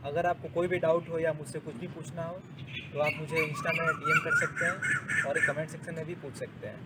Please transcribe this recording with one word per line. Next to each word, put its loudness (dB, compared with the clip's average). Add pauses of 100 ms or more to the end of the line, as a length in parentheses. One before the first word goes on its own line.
अगर 2
आपको 0
कोई 2
भी 2
डाउट 4
हो 0
या 4
मुझसे -6
कुछ -8
भी -8
पूछना -8
हो, -6 (580)
तो -2
आप 4
मुझे -4
Insta 2
में 2
डीएम 4
कर 4
सकते 2
हैं 2
और 2
comment 0
section -8
में -4
भी -6
पूछ -10
सकते -8
हैं। -10